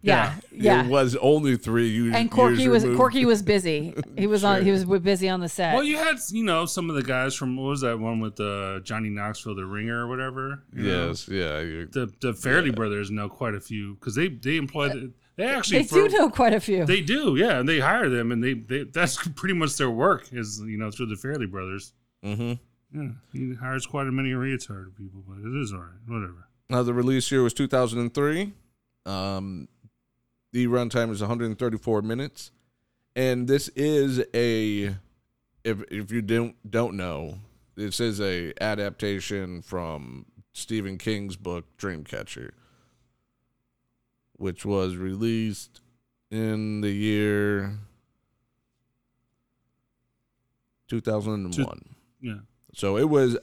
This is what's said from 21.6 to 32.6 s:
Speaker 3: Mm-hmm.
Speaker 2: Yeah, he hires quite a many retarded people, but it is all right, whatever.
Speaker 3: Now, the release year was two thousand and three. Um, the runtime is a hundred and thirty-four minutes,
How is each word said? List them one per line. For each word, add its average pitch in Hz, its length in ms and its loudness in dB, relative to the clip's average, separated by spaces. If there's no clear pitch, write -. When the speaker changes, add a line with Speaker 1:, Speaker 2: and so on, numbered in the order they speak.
Speaker 3:
Mm-hmm. 117 300 -4
Speaker 2:
Yeah, 143 100 -8
he 131 200 -6
hires 131 300 -6
quite 139 220 -4
a 131 60 -2
many 135 180 0
retarded 117 680 -6
people, 98 320 -16
but 98 180 -14
it 123 140 -8
is 104 140 -6
all 92 60 -10
right, 85 100 -16
whatever. 90 400 -8
Speaker 3:
Now, 123 140 2
the 120 100 0
release 123 360 2
year 131 120 4
was 120 100 4
two 135 160 0
thousand 123 300 2
and 120 160 -4
three. 160 400 0
Um, 95 640 -6
the 123 140 2
runtime 117 460 0
is 104 100 -4
a 101 60 -2
hundred 117 180 -2
and 107 100 -4
thirty-four 110 460 -2
minutes, 117 480 -8